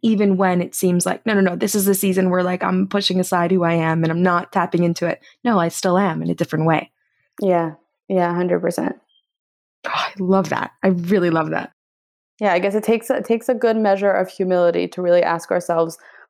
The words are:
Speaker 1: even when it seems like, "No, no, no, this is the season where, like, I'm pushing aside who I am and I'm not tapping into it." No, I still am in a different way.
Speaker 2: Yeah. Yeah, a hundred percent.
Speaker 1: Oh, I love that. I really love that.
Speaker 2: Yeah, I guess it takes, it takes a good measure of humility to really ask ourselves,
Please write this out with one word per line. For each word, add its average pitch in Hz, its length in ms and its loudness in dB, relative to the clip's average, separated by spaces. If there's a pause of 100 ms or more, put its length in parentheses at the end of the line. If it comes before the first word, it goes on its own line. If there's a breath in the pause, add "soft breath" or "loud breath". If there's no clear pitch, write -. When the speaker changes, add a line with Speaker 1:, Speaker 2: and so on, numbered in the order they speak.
Speaker 1:
even 202 340 2
when 185 240 2
it - 140 -6
seems 180 320 0
like, 185 200 -4
"No, 220 80 0
no, 196 60 2
no, 180 160 2
this 202 180 -2
is 196 120 0
the 196 80 4
season 185 360 0
where, 180 120 2
like, 180 200 -2
I'm 185 260 0
pushing 196 320 -2
aside 175 300 0
who 185 120 2
I 170 120 2
am 160 280 0
and 160 80 0
I'm 170 120 0
not 175 300 0
tapping 175 320 0
into 170 220 0
it." - 140 -4 (240 soft breath)
No, 226 140 2
I 170 100 2
still 180 280 0
am 165 260 0
in 165 60 -4
a 170 60 -2
different 160 320 -2
way. 160 240 0 (500)
Speaker 2:
Yeah. 170 320 0 (360)
Yeah, 180 220 0
a 175 40 -4
hundred 180 260 0
percent. - 360 -4 (920)
Speaker 1:
Oh, - 80 -8
I - 240 -6
love 190 320 0
that. - 220 -6 (100)
I 190 60 2
really 175 420 0
love 160 200 0
that. - 220 -6 (680)
Speaker 2:
Yeah, 202 120 2
I 175 60 2
guess 196 160 0
it 214 100 -2
takes, 226 260 0
it 226 140 -4
takes 226 240 -2
a 254 60 0
good 226 220 0
measure 202 340 2
of 185 200 0
humility 180 580 0
to 180 140 -8
really 175 200 4
ask 165 280 -2
ourselves, 165 460 -2 (340 loud breath)